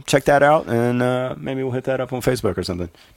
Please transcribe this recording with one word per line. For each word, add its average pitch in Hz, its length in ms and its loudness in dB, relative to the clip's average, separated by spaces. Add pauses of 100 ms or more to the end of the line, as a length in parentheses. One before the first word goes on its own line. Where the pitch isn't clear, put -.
check 139 180 2
that 143 180 6
out, 151 260 4
and, 120 340 0
uh, 127 360 -2
maybe 131 240 -6
we'll 131 100 -4
hit 127 120 -4
that 131 160 -2
up 127 140 -6
on 123 80 -6
Facebook 113 340 0
or 92 60 -4
something. 87 260 -6 (280)